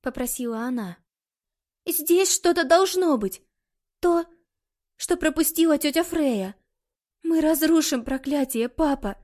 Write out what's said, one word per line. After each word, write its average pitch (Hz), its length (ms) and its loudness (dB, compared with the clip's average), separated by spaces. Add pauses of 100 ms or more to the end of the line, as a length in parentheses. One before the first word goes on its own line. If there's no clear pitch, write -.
попросила 240 580 -6
она. 233 380 -6 (880)
«Здесь 339 480 2
что-то 339 320 2
должно 349 520 2
быть! 202 240 -6 (600)
То, 339 240 2 (720)
что - 180 -2
пропустила 320 640 2
тётя 294 260 0
Фрея! 247 520 -2 (680)
Мы 320 160 2
разрушим 311 640 2
проклятие, 262 640 -2
папа! 269 560 -2